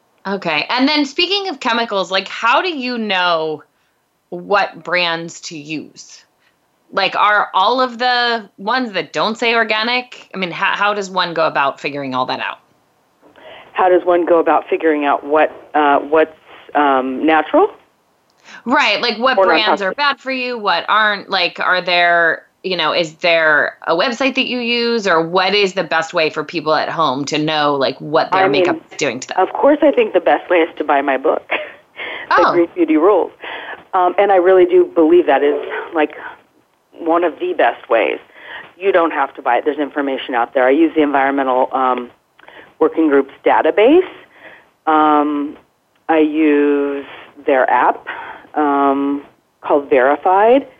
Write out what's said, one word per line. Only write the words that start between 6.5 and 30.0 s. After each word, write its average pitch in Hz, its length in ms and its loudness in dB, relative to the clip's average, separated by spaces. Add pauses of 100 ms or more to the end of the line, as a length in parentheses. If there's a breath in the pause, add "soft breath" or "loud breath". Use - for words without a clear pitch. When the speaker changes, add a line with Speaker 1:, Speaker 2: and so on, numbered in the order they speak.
Speaker 1:
Like, 190 240 -2
are 208 380 0
all 220 260 2
of 240 180 -4
the 240 500 -2 (100)
ones 233 340 -4
that 165 200 -6
don't 185 260 -2
say 233 160 0
organic? 226 800 -4
I - 40 -12
mean, 185 120 -6
how, 175 260 -4
how 208 180 0
does 196 160 -6
one 180 240 -4
go 160 120 0
about 143 340 -2
figuring 139 340 -8
all 127 120 -2
that 127 140 -6
out? 101 180 -10 (1120 loud breath)
Speaker 2:
How 190 160 0
does 180 160 4
one 175 220 0
go 170 120 4
about 151 300 0
figuring 156 380 -2
out - 180 0
what, 151 260 0 (240)
uh, 143 260 2
what's, 156 360 0 (380 loud breath)
um, 131 500 0
natural? 160 480 2 (920 loud breath)
Speaker 1:
Right. 233 340 0
Like, 240 180 -2
what 247 200 2
Speaker 2:
Or 190 80 4
Speaker 1:
brands 202 340 2
are 196 60 -2
Speaker 2:
non-toxic. 185 100 -4
Speaker 1:
bad 285 240 -2
for 254 100 -8
you, 247 280 -6
what 185 300 -2
aren't? 208 420 0
Like, 175 280 -2
are 180 220 0
there, 175 680 2 (160)
you 185 140 -4
know, 165 160 0
is 160 240 -2
there 160 720 2
a 165 100 0
website 262 380 -2
that 262 120 -2
you 247 120 -4
use, 233 500 -2
or 165 180 2
what 185 280 0
is 202 180 2
the 185 120 -4
best 135 280 -4
way 160 160 0
for 151 160 -6
people 156 300 -2
at 135 160 0
home 147 360 -2
to 147 120 -4
know, 151 360 0
like, 135 260 -2
what 156 320 -2
their 190 120 2
Speaker 2:
I 190 40 2
mean, 196 140 2
Speaker 1:
makeup 175 140 0 (160)
is - 60 -16
doing 131 220 -4
to - 80 -12
them? - 120 -6
Speaker 2:
of 185 140 0
course, 294 260 2
I 302 120 4
think 220 200 0